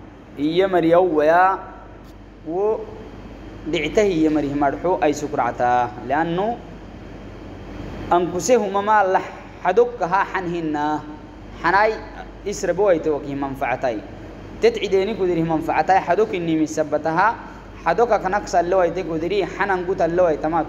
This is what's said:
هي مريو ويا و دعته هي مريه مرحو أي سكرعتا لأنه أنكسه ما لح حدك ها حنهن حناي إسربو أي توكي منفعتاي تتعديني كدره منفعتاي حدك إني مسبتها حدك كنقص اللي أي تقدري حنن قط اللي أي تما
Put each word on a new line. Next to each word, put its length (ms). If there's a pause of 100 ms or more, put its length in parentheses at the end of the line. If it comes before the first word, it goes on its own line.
(380)
هي 300
مريو 360 (140)
ويا 420 (880)
و 280 (920)
دعته 340
هي 280
مريه 240
مرحو 500
أي 100
سكرعتا 800 (160)
لأنه 500 (1600)
أنكسه 680
ما 220
لح 220 (380)
حدك 380
ها 300
حنهن 680 (640)
حناي 300 (560)
إسربو 400
أي 100
توكي 360
منفعتاي 640 (640)
تتعديني 520
كدره 300 (100)
منفعتاي 460
حدك 360
إني 260
مسبتها 720 (500)
حدك 260 (120)
كنقص 320
اللي 280
أي 80
تقدري 540
حنن 420
قط 140
اللي 260
أي 100
تما 320